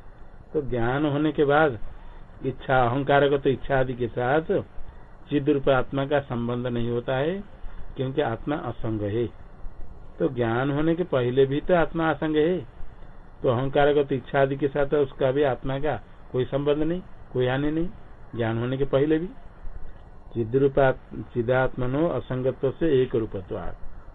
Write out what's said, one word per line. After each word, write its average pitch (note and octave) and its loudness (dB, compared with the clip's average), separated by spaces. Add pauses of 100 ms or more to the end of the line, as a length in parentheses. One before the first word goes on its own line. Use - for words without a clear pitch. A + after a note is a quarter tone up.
(520)
तो D3+ 0
ज्ञान B2 2
होने D3 2
के D#3 2
बाद C#3+ 4 (680)
इच्छा, - 2
अहंकारगत C#3 4
इच्छा C3+ 2
आदि C3 0
के A#2+ -2
साथ C3 0 (880)
चिद C#3+ 2
रूप C#3 4
आत्मा C3+ 2
का C#3+ 2
संबंध A#2+ -2
नहीं A#2+ 0
होता A#2+ -2
है, F3 -2 (520)
क्योंकि C3+ -2
आत्मा C#3 -2
असंग A2 -4
है। G#2 0 (920)
तो E3+ 0
ज्ञान A#2+ 0
होने D#3 2
के F3 -2
पहले C3 4
भी C#3 0
तो F#3 2
आत्मा D#3+ 2
असंग D#3 -2
है, E3 4 (840)
तो C#3+ 2
अहंकारगत C#3 4
इच्छा C#3 0
आदि C#3 2
के C#3 0
साथ C#3+ 0
उसका C#3 2
भी C#3+ 2
आत्मा C3 0
का C#3 -2 (300)
कोई B2+ 0
संबंध C#3+ 0
नहीं, E3+ 0 (300)
कोई B2+ 2
हानि C#3+ 0
नहीं, E3 0 (480)
ज्ञान A2+ 0
होने B2 -2
के C3+ 0
पहले D3+ 4
भी। E3+ -4 (1080)
चिद्रूपात-, C3 2
चिदात्मनो B2+ 2
असंगत्व B2+ -2
से C3+ 4
एक B2+ 0
रूपत्वात्, G2+ -4 (380)